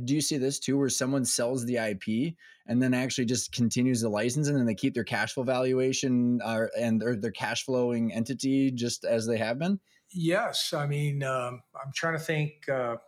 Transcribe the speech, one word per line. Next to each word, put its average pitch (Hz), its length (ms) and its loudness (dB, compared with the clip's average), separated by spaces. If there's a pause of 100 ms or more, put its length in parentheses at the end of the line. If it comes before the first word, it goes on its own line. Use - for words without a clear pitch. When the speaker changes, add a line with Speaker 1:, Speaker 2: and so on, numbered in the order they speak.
Speaker 1:
do 135 120 0
you 151 60 2
see 151 160 0
this 135 220 0
too, 139 200 0
where 139 100 2
someone 127 360 0
sells 123 380 0
the 120 160 0
I 110 200 0
P 127 360 -2 (300)
and 123 160 2
then 127 140 4
actually 127 300 0
just 117 260 -2
continues 123 500 2
the 113 80 0
license, 123 380 0
and 143 100 2
then 123 80 4
they 113 80 2
keep 131 220 0
their 117 80 0
cash 110 320 -2
flow 131 80 -2
valuation, 127 1000 2
uh, 113 220 0 (100)
and, 113 280 2
or 120 120 0
their 110 140 -4
cash 113 360 -4
flowing 123 460 0
entity 135 600 0
just 120 340 -4
as 113 220 0
they 117 100 2
have 110 220 -2
been? 190 200 0 (300)
Speaker 2:
Yes. 180 640 -2
I 147 140 -2
mean, 143 340 0
um, 123 400 -4 (140)
I'm 135 180 -10
trying 165 240 -2
to 156 60 -6
think, 151 440 -2
uh, 123 300 -2 (100)